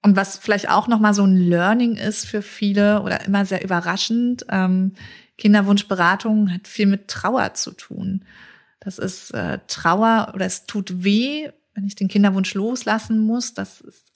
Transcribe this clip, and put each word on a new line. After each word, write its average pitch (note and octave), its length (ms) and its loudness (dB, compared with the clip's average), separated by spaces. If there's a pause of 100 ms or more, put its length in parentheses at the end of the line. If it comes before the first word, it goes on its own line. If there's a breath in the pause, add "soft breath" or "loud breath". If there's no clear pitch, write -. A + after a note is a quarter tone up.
Und G3+ 140 6
was G3 200 -2
vielleicht G3+ 340 -2
auch G#3 180 2
nochmal G#3+ 260 4
so G3+ 100 4
ein F#3+ 120 6
Learning F#3 600 2
ist - 300 -4
für G#3 160 -6
viele G3+ 600 2
oder - 240 -4
immer G3 180 0
sehr F#3+ 200 -4
überraschend, G3 880 -2
ähm, F#3+ 420 0 (460 loud breath)
Kinderwunschberatung G3+ 1120 2
hat F3+ 160 -8
viel G#3 180 0
mit G3 220 0
Trauer A3 460 -2
zu - 180 -8
tun. - 520 -8 (560 loud breath)
Das F#3+ 180 -12
ist, - 340 -6
äh, F2+ 260 -4 (100)
Trauer G#3+ 680 0
oder F#3+ 120 -4
es - 180 -6
tut F#3 400 -8
weh, C4+ 460 0 (240)
wenn G3 100 -8
ich G3+ 100 -6
den F#3+ 140 -4
Kinderwunsch G3 460 0
loslassen A3 640 -4
muss. A3+ 340 -2
Das - 300 -12
ist - 340 -20